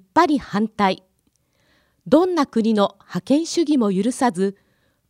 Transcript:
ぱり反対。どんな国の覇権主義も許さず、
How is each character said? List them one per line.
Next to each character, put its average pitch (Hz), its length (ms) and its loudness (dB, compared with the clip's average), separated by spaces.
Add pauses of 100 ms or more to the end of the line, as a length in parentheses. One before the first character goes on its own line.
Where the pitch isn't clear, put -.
(120)
ぱ 330 140 4
り 294 140 0
反 208 260 -4
対。 196 380 -2 (1040)
ど 330 180 4
ん 359 80 -4
な 302 100 0
国 220 300 -2
の 202 240 0
覇 - 260 -10
権 311 220 0
主 - 140 -4
義 294 180 0
も 202 160 0
許 196 160 -2
さ 247 220 -2
ず、 190 240 -4 (540)